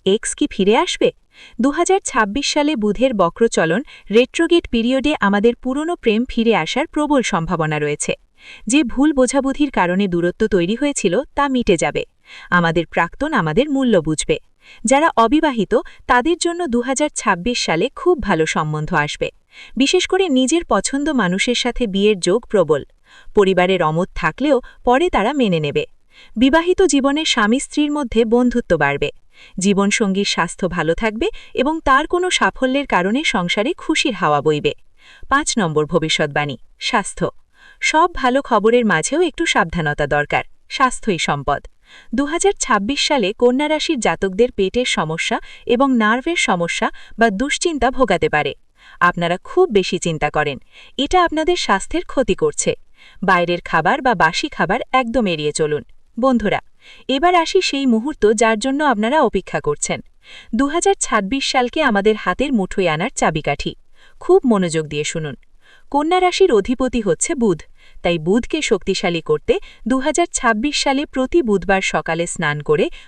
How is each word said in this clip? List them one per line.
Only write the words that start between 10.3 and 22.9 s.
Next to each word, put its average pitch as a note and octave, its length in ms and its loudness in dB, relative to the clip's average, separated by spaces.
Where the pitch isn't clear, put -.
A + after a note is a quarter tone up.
তৈরি F#3 280 0
হয়েছিল, B3+ 480 -2
তা C#4+ 120 0
মিটে A#3+ 300 2
যাবে। D3 280 -4
আমাদের E3+ 380 2
প্রাক্তন A3+ 460 -4
আমাদের A3+ 360 0
মূল্য C4 280 2
বুঝবে। D#3 420 -2
যারা C#4 320 4
অবিবাহিত, A#3+ 560 2
তাদের B3+ 300 2
জন্য E4+ 300 -2
দুহাজার C4 480 -2
ছাব্বিশ G3+ 440 -2
সালে F3+ 360 -2
খুব F4 260 0
ভালো E3+ 240 0
সম্বন্ধ D3+ 480 -4
আসবে। D3+ 380 -2
বিশেষ F4 300 2
করে F#4+ 220 0
নিজের C4 360 2
পছন্দ C4+ 440 -2
মানুষের A3+ 460 0
সাথে A#3+ 320 -2
বিয়ের G3 320 2
যোগ F3+ 260 0
প্রবল। D#3 380 0